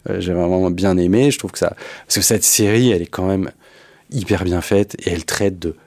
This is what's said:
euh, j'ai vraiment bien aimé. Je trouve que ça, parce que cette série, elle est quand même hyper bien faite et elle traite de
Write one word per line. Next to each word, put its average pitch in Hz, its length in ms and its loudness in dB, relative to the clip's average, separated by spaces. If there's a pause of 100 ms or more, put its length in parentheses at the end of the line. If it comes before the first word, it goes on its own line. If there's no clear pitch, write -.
euh, 95 140 -4
j'ai 90 120 -2
vraiment 90 360 2
bien 90 280 0
aimé. 101 340 4
Je - 80 -4
trouve 95 120 -8
que - 60 -14
ça, - 180 -2 (300)
parce - 80 -6
que - 80 0
cette 104 220 2
série, 113 480 4
elle 90 100 2
est 85 60 -6
quand - 180 -4
même 95 240 0 (640)
hyper 98 320 -2
bien 87 180 0
faite 101 420 0
et - 60 -4
elle 87 160 -4
traite 98 320 -2
de 85 160 -6 (120)